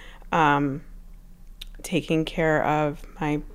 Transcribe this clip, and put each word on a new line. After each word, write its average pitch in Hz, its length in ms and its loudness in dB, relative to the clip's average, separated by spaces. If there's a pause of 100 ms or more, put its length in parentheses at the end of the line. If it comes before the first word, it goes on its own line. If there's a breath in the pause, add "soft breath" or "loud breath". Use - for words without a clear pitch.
(320 loud breath)
um, 143 500 4 (1000)
taking 160 440 0
care 160 380 2
of 151 420 0 (140)
my 147 220 0 (140)